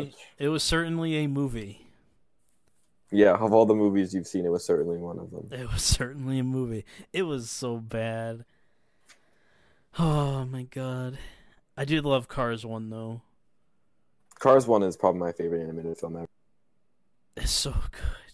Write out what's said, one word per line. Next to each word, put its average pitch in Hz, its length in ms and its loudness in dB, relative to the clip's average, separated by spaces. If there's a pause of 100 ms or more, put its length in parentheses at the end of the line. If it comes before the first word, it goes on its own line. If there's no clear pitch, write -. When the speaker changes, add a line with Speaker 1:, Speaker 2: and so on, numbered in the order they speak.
Speaker 1:
watch. 139 80 -16 (240)
Speaker 2:
it 143 120 -2
was 156 140 0
certainly 165 540 0
a 151 100 0
movie. 123 600 -4 (1200)
Speaker 1:
Yeah, 101 220 8
of 110 200 2
all 110 120 10
the 107 80 8
movies 98 400 4
you've 90 140 -4
seen, 87 180 -2
it 87 40 2
was 87 140 0
certainly 85 340 0
one 85 200 -10
of - 140 -14
them. - 200 -14
Speaker 2:
It 123 200 -8
was - 100 -2
certainly 131 560 -2
a 127 60 0
movie. 127 420 -4 (260)
It 190 120 -2
was 135 260 -6
so 120 280 -6
bad. 113 680 -6 (1500)
Oh 143 480 0
my 127 180 -8
God. 127 540 -8 (580)
I 143 100 -6
did 147 200 0
love 135 220 0
Cars 117 380 -4
one, 110 240 -8
though. 113 320 -10 (1160)
Speaker 1:
Cars 131 300 6
one 110 160 6
is 90 120 0
probably 90 260 2
my 87 100 -2
favorite 85 320 -4
animated 82 340 -8
film 82 200 -8
ever. 85 100 -10 (1120)
Speaker 2:
It's - 140 -2
so - 200 -2
good. - 300 -2 (320)